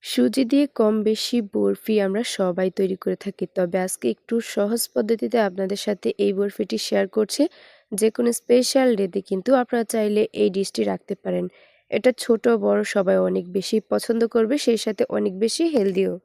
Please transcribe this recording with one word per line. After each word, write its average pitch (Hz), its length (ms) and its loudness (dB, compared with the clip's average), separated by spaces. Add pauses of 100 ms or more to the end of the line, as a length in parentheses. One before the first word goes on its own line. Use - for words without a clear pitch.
(120)
সুজি 247 400 2
দিয়ে 285 140 4 (140)
কম 214 160 4 (140)
বেশি 220 280 -2 (160)
বরফি 202 420 0 (100)
আমরা 196 180 -2 (140)
সবাই 185 320 0 (100)
তৈরি 190 240 0
করে 185 220 -2
থাকি, 190 200 -6 (120)
তবে 180 280 0
আজকে - 200 -6 (100)
একটু - 200 -6 (200)
সহজ 214 260 -2 (120)
পদ্ধতিতে 233 440 0 (120)
আপনাদের 190 360 -6
সাথে 214 220 -2 (180)
এই 202 120 2
বরফিটি 202 400 -4 (100)
শেয়ার 196 180 0 (100)
করছি। 220 280 0 (560)
যে 220 160 4
কোনো 240 140 2 (100)
স্পেশাল 254 500 4 (100)
ডেতে 196 200 -2 (100)
কিন্তু 190 200 -2 (120)
আপনারা 233 320 -2
চাইলে 214 280 2 (200)
এই 208 140 4
ডিশটি 196 260 -4 (100)
রাখতে 185 220 -6 (100)
পারেন। 180 220 -2 (520)
এটা 233 140 4 (120)
ছোট 226 200 2 (220)
বড় 202 160 2 (140)
সবাই 190 220 2 (100)
অনেক 185 180 -2 (120)
বেশি 196 200 -2 (140)
পছন্দ 226 300 0 (120)
করবে, 226 220 2 (100)
সেই 226 200 2
সাথে 220 180 -2 (140)
অনেক 208 160 -2 (100)
বেশি 226 200 0 (100)
হেলদিও। 196 400 0 (120)